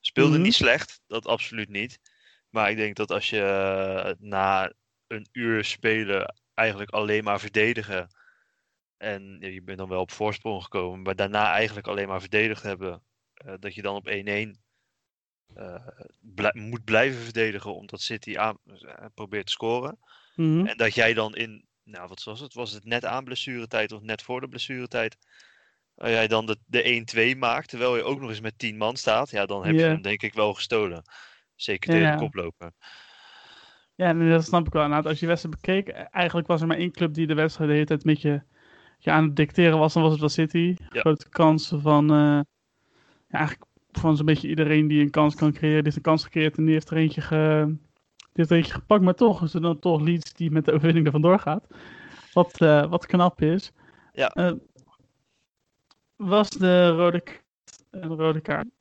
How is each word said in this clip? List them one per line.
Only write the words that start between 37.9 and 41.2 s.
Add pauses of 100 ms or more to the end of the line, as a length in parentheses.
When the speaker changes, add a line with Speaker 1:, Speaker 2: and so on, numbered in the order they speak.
Speaker 2:
met
je, (560)
je
aan
het
dicteren
was,
dan
was
het
wel
City. (160)
Speaker 1:
Ja.
Speaker 2:
Grote